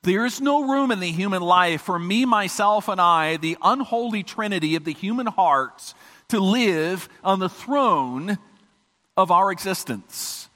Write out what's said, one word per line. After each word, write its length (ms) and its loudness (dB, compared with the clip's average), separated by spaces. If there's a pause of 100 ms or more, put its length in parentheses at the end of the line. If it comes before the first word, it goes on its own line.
There 220 2
is 160 -4
no 200 2
room 300 0
in 80 -2
the 120 -4
human 300 -2
life 400 4
for 180 -4
me, 260 0
myself, 640 2
and 120 -4
I, 380 4
the 240 -4
unholy 600 0
trinity 520 -2
of 80 -4
the 100 -6
human 340 -4
heart, 680 0 (360)
to 100 2
live 680 0 (160)
on 160 2
the 100 -2
throne 880 -2 (800)
of 160 2
our 200 4
existence. 1040 -8